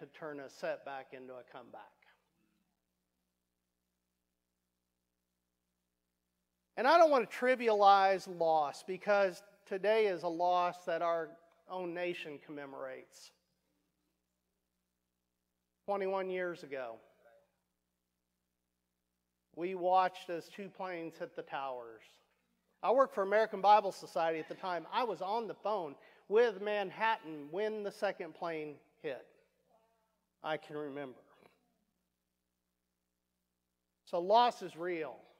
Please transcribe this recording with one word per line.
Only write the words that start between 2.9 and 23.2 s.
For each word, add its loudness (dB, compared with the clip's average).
And 0
I 8
don't 10
want 2
to -12
trivialize 4
loss, 0
because 0
today 2
is -2
a -2
loss 0
that -2
our -2
own -6
nation -6
commemorates. -14
Twenty-one -2
years -6
ago, -10
we -6
watched 0
as -8
two -14
planes -10
hit -10
the -8
towers. -10
I 4
worked 6
for 0